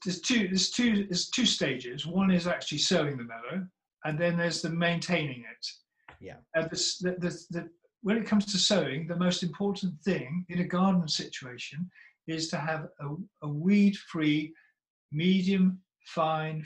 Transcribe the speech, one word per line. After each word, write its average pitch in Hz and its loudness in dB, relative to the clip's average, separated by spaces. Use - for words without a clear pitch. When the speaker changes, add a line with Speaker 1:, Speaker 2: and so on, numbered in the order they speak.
Speaker 1:
there's 180 -4
two, 220 2
there's 185 0
two, 220 2
there's 175 -4
two 254 2
stages. 139 -2
One 190 2
is 175 4
actually 156 -2
sowing 147 2
the 117 -8
meadow, 120 -8
and 151 -2
then 170 2
there's 170 0
the 165 -2
maintaining 165 0
it. 117 -14
Speaker 2:
Yeah. 92 -16
Speaker 1:
Uh, 160 2
the 165 -6
s-, - -2
the, 180 0
the, 175 -4
the, 170 -6
when 214 2
it 220 -2
comes 208 4
to 196 0
sowing, 156 2
the 170 -4
most 180 2
important 190 -2
thing 165 -2
in 175 -2
a 175 0
garden 185 2
situation 143 -6
is 160 -4
to 175 -4
have 156 -4
a, 147 -6
a - -4
weed-free, 160 2
medium, 185 4
fine, 156 -2